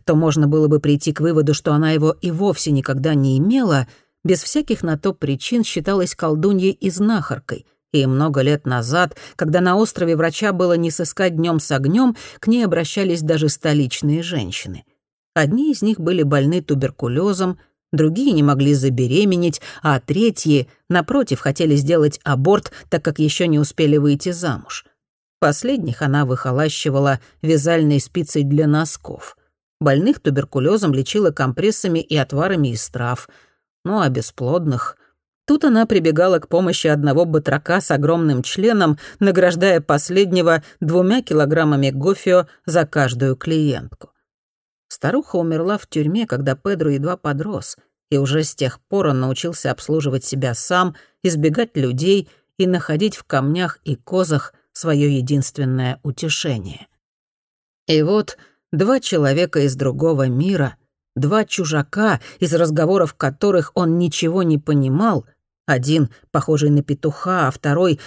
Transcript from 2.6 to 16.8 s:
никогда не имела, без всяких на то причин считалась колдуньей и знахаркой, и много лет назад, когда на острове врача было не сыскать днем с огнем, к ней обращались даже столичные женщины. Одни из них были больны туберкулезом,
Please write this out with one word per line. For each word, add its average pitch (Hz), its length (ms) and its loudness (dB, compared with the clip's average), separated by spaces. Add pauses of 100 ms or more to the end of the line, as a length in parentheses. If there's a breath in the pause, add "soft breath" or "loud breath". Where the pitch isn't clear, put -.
никогда 135 420 0
не 135 240 2
имела, 185 480 2 (380 soft breath)
без 185 180 2
всяких - 400 -4
на 160 160 -2
то 190 160 -2
причин 147 480 -4
считалась 180 540 -2
колдуньей 185 560 0
и - 180 -4
знахаркой, 196 760 -4 (280)
и 139 140 2
много 139 360 0
лет 147 240 0
назад, 131 500 -2 (200 loud breath)
когда 156 240 0
на 185 160 2
острове 175 400 0
врача 165 360 -2
было 180 200 0
не 170 180 0
сыскать 175 460 -2
днем 165 240 0
с - 100 -4
огнем, 180 460 2 (240 loud breath)
к - 80 -4
ней 233 160 4
обращались 170 580 0
даже 156 260 2
столичные 147 760 0
женщины. 104 600 -8 (520)
Одни 220 340 0
из 233 120 -2
них 208 180 0
были 165 220 0
больны 147 400 2
туберкулезом, 151 960 -2 (340 soft breath)